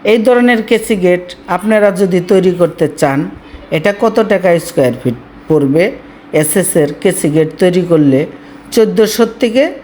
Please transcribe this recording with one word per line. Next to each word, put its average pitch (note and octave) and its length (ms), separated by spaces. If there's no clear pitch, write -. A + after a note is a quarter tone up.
এই G#3+ 160
ধরনের A#3+ 480
কেসি A3+ 280
গেট F3+ 300
আপনারা G3+ 440
যদি F3+ 300
তৈরি F3+ 340
করতে E3 300
চান, C#3 220
এটা D#3+ 280
কত A3 180
টাকা F#3 200
স্কয়ার C3 400
ফিট A#2+ 180
পড়বে? D3+ 380
এসএসের D#3 560
কেসি F3+ 300
গেট D#3 280
তৈরি F3+ 280
করলে D3 340
চোদ্দোশো G#3+ 540
থেকে B3 240